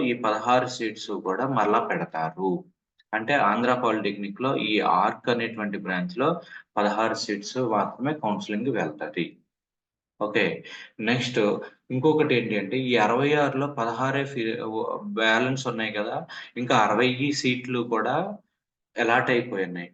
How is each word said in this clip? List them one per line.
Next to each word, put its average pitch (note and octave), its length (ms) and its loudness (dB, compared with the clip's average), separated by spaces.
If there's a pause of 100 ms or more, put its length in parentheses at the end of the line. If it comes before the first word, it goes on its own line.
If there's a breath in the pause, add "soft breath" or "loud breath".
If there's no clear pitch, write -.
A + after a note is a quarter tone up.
ఈ B2+ 180 2
పదహారు B2 500 2
సీట్స్ A2 420 -6 (120)
కూడా G2 260 0
మరలా A2+ 360 2
పెడతారు. E2+ 680 -2 (600)
అంటే A2 220 0 (100)
ఆంధ్ర A#2 320 4
పాలిటెక్నిక్‌లో G#2+ 760 -2 (120)
ఈ G#2+ 100 -2 (220)
ఆర్క్ G#2 340 0
అనేటువంటి A2 500 -2
బ్రాంచ్‌లో F2+ 500 -2 (460 loud breath)
పదహారు A2 440 2
సీట్స్ G2+ 400 -4 (100)
మాత్రమే A2+ 480 0
కౌన్సెలింగ్ G#2+ 560 -2
వెళ్తది. D#2+ 540 -4 (960)
ఓకే, G#2 240 0 (560 loud breath)
నెక్స్ట్ A#2+ 380 0 (520 loud breath)
ఇంకొకటి D3 440 4
ఏంటి A2+ 220 2
అంటే G2 240 -2
ఈ B2+ 160 0
అరవై A#2 380 4
ఆరులో C#3 380 2
పదహారే C3 520 0
ఫి-, B2 200 -4 (200)
ఓ, A2 160 -4 (320)
బ్యాలెన్స్ A2+ 540 2
ఉన్నాయి A2 260 -2
కదా, G#2+ 240 -4 (400 loud breath)
ఇంకా B2+ 220 0
అరవై A2 300 4 (260)
సీట్లు B2+ 540 -2
కూడా A2+ 260 0 (800)
అలాట్ A#2+ 340 2
అయిపోయి A2+ 340 0
ఉన్నాయి. F2+ 300 -6